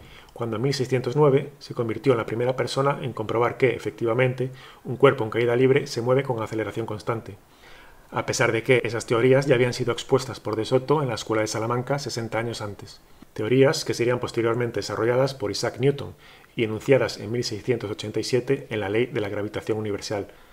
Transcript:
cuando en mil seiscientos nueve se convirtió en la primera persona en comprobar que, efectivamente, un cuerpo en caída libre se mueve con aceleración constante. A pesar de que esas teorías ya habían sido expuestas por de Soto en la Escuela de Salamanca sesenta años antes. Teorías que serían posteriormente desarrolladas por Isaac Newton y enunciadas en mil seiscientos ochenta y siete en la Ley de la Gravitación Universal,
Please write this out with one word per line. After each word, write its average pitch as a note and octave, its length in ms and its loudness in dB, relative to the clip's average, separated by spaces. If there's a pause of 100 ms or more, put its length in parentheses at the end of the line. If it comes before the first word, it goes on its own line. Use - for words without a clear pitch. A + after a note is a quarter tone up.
(320)
cuando A2+ 240 -6
en A2 60 -4
mil C#3 120 0
seiscientos B2 420 -2
nueve C#3 420 4
se - 160 -14
convirtió A#2 380 0
en A#2 60 4
la G#2+ 80 -2
primera B2 300 0
persona C3+ 460 0
en A2+ 100 -6
comprobar A2+ 440 0
que, B2+ 140 4
efectivamente, B2 800 0 (340)
un B2 120 -6
cuerpo B2 280 6
en A2 60 -6
caída A#2+ 260 2
libre C3 300 4
se - 160 -6
mueve B2+ 220 2
con A#2 180 -2
aceleración A2 440 -4
constante. G#2+ 500 -6 (720)
A A#2 160 -4
pesar A#2 260 2
de A2 100 0
que B2+ 220 4
esas A2 220 -4
teorías C3 400 4
ya C#3 80 6
habían B2 200 2
sido A#2+ 180 -2
expuestas - 480 -2
por G#2+ 160 -4
de G#2+ 80 -2
Soto C3 380 2
en C3 60 -2
la A2+ 60 -4
Escuela A2 280 -2
de G#2+ 60 -2
Salamanca B2 500 -2
sesenta A2+ 400 -6
años A#2 240 -4
antes. G#2 380 -14 (320)
Teorías C3 520 4
que A2+ 100 -2
serían A#2+ 240 0
posteriormente A#2 600 -2
desarrolladas A#2+ 540 0
por G2+ 160 -6
Isaac A2 280 -4
Newton B2 360 0 (420)
y A#2 80 0
enunciadas A2 540 2
en G#2+ 120 -8
mil A#2+ 140 -2
seiscientos G#2+ 460 -4
ochenta G#2+ 280 -6
y G#2+ 60 -2
siete C3 460 0
en A2 100 -2
la G2 80 -4
Ley A2+ 180 2
de B2 140 -4
la G2+ 80 -2
Gravitación G#2 500 -4
Universal, G2+ 500 -4 (240)